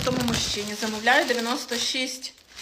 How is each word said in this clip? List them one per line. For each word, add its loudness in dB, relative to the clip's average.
тому 0
мужчині, 0
замовляю 2
дев'яносто -2
шість -4